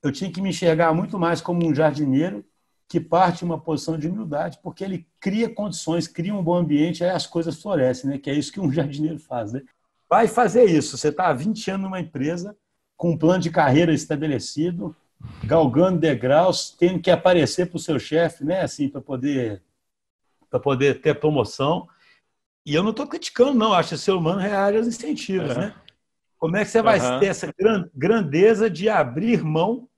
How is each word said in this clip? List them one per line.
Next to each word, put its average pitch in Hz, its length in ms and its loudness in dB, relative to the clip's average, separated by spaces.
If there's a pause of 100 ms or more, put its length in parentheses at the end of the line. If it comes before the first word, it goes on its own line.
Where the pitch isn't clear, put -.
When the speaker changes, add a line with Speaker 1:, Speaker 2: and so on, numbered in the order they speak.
Speaker 1:
eu 139 100 0
tinha 185 180 -6
que 180 100 -10
me 196 100 -2
enxergar 165 440 2
muito 190 240 -4
mais 170 220 0
como 175 260 -2
um 151 80 2
jardineiro 151 680 0 (440)
que 170 120 -2
parte 175 380 2
de 180 60 -10
uma 165 140 -4
posição 160 400 -4
de 147 100 -4
humildade, 175 540 -6
porque 175 200 -12
ele 185 240 -8 (140)
cria 220 320 -2
condições, 180 560 -4
cria 185 260 -6
um 196 80 -4
bom 170 120 0
ambiente, 160 500 0
aí 180 60 0
as 175 160 -4
coisas 165 340 -6
florescem, 135 480 -2
né? 139 100 -4
Que 143 120 -8
é 139 40 -2
isso 147 160 -2
que 196 100 -10
um 160 100 0
<laughs> - 20 -2
jardineiro 147 460 -6
faz, 113 340 -8
né? 135 100 -8 (460)
Vai 214 180 4
fazer 226 380 4
isso. 156 320 2
Você 147 160 -2
tá 180 160 -2
há 156 60 2
vinte 196 360 -4
anos 190 120 -4
numa 190 180 -6
empresa, 165 560 -6 (400)
com 170 140 0
um 160 80 0
plano 175 240 4
de 160 80 -2
carreira 160 420 4
estabelecido, 156 1040 -4 (480)
galgando 160 540 4
degraus, 151 800 2
tendo 175 220 2
que 185 100 0
aparecer 175 580 4
pro 175 100 -8
seu 156 200 -2
chefe, 160 440 -2
né? 175 200 -2
Assim, 139 260 -4
pra 139 140 -10
poder, 127 600 -4 (840)
pra 127 100 -2
poder 139 440 0
ter 151 180 2
promoção. 147 680 0 (800)
E 147 100 -4
eu 165 80 2
não 214 120 0
tô 294 120 -6
criticando, 285 460 0
não. 220 220 2
Acho 160 160 2
que 170 60 -6
o - 20 -8
ser - 140 0
humano 175 280 0
reage 202 380 0
aos 233 80 0
incentivos, 190 640 -4
Speaker 2:
É. 120 80 -2
Speaker 1:
né? 202 160 -6 (640)
Como 165 180 -2
é 208 80 0
que 196 60 -8
você 226 100 2
vai 214 180 4
Speaker 2:
Aham. 123 220 0
Speaker 1:
ter 196 60 4
essa 170 320 -4
gran-, 196 360 0
grandeza 196 760 2
de 175 180 -4
abrir 175 560 0
mão 170 540 -2